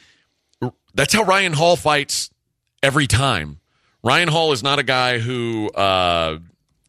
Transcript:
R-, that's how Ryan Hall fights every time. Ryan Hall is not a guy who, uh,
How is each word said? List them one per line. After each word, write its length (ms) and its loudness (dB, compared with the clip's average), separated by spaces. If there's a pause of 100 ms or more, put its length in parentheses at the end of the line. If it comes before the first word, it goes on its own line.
(600)
R-, 120 -4 (200)
that's 200 0
how 100 2
Ryan 300 2
Hall 240 2
fights 520 -2 (540)
every 240 2
time. 540 -2 (420)
Ryan 240 2
Hall 240 0
is 100 -2
not 180 0
a 40 0
guy 360 0
who, 500 -4
uh, 720 0 (500)